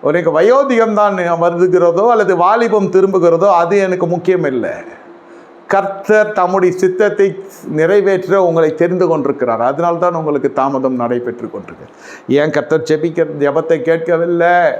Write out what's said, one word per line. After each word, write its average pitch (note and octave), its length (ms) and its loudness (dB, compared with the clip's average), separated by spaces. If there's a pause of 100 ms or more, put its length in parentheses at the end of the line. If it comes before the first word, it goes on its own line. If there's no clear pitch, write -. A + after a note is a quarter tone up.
உனக்கு D#3+ 400 0
வயோதிகம் A#3 540 2
தான் G#3 220 2
வருதுகிறதோ E3+ 920 2
அல்லது G#3 280 2
வாலிபம் G3+ 560 2
திரும்புகிறதோ F#3 600 2
அது F3 240 2
எனக்கு F#3 280 0
முக்கியம் F3 380 -2
இல்லை. B2 260 -2 (960)
கர்த்தர் G3 640 0
தம்முடைய F#3 460 0
சித்தத்தை G3 480 0 (380)
நிறைவேற்ற F#3+ 800 0
உங்களை E3 320 2
தெரிந்து F3 320 0
கொண்டிருக்கிறார். C3+ 540 -2
அதனால்தான் E3+ 540 0
உங்களுக்கு D3 380 -2
தாமதம் C3+ 420 -2
நடைபெற்று A#2+ 520 -4
கொண்டிருக்கு. - 400 -16 (420)
ஏன் D3 220 2
கர்த்தர் D#3 320 -2
ஜெபிக்கிற D#3+ 440 -2 (120)
ஜெபத்தை D#3 440 0
கேட்கவில்லை? E3+ 760 0 (240)